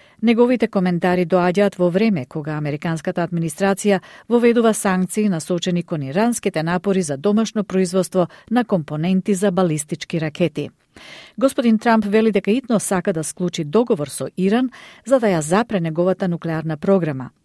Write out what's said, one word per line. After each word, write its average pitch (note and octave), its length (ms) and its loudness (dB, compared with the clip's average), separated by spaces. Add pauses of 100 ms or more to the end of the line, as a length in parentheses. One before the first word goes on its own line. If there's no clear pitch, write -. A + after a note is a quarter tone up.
(220)
Неговите A#3+ 460 4
коментари F3+ 580 2
доаѓаат F3+ 520 2
во F3+ 120 2
време F#3+ 380 0
кога D#3 260 -8
американската D3+ 720 -4
администрација F#3 760 -2 (280)
воведува A#3 460 4
санкции G3 540 0
насочени F3 540 -2
кон D#3+ 200 -6
иранските F#3 600 -2
напори F3+ 400 0
за D3 140 -4
домашно G#3 480 0
производство F#3 640 0 (220)
на A#3+ 140 2
компоненти F3+ 720 0
за G3 160 0
балистички E3+ 720 -2
ракети. D3+ 500 -4 (680)
Господин A#3+ 400 2
Трамп A3+ 260 2
вели A3 280 2
дека G3 180 0
итно A#3 300 0
сака F#3+ 320 -2
да D#3+ 120 -4
склучи E3+ 400 -6
договор D#3+ 440 0
со - 280 -10
Иран A3+ 340 0 (360)
за C4 120 2
да A#3 80 0
ја F3+ 140 2
запре F#3 400 0
неговата F3 480 -2
нуклеарна D#3+ 480 -4
програма. D#3 540 0 (140)